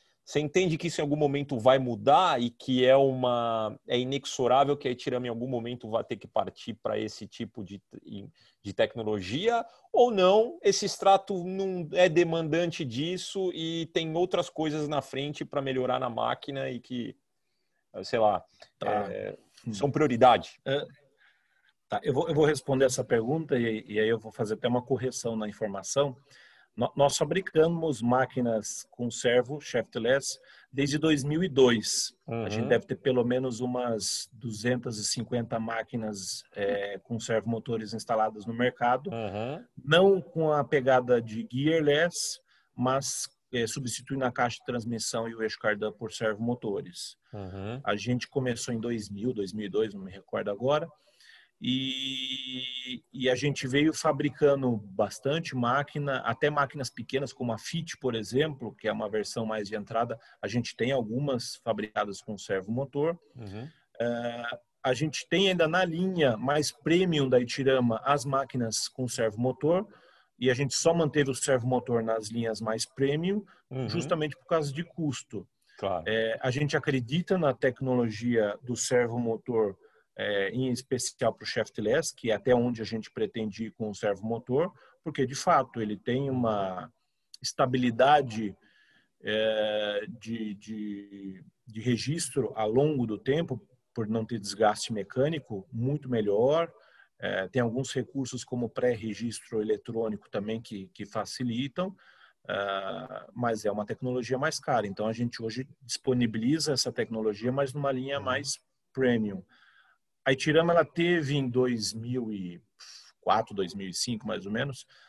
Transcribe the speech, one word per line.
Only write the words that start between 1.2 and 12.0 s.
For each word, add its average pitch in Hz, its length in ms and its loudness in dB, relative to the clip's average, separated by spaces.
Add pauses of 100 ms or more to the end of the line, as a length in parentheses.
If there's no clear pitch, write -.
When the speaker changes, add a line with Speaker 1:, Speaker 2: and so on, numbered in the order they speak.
Speaker 1:
vai 127 200 8
mudar 131 640 4
e 120 80 0
que 127 380 0
é 131 100 10
uma, 120 880 2
é 123 120 0
inexorável 135 760 2
que 143 140 -4
a - 20 0
Itirama 123 360 -4
em - 20 -4
algum 117 180 -4
momento 120 440 -6
vai 110 120 0
ter 110 140 -8
que - 100 -14
partir 101 460 -4 (100)
pra 107 160 -2
esse 107 280 -6
tipo 110 360 -10
de, 98 200 -14 (800)
de 98 100 -8
tecnologia? 113 920 0 (260)
Ou 247 180 6
não, 202 520 6
esse 196 240 4
extrato 190 580 2
não 185 480 -4
é 180 160 8